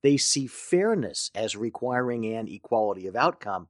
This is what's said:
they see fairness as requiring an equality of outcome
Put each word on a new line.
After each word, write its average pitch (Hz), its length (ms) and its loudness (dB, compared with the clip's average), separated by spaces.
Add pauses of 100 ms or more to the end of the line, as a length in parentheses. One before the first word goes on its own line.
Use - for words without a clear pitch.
they 143 160 6
see 135 300 0
fairness 180 880 0
as 107 220 -2
requiring 120 720 -2
an 113 220 -4
equality 101 580 0
of 95 100 -6
outcome 104 540 0